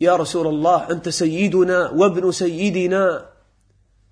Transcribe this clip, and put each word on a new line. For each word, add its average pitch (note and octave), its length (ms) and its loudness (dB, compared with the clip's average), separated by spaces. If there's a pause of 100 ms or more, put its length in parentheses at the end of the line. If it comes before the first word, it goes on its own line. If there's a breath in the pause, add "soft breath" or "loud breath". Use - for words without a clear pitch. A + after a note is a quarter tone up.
'يا F3 160 4
رسول E3 300 -2
الله، D#3+ 440 0
أنت E3+ 180 -6
سيدنا F3+ 800 0
وابن F3+ 420 2
سيدنا.' F3+ 960 -2 (800)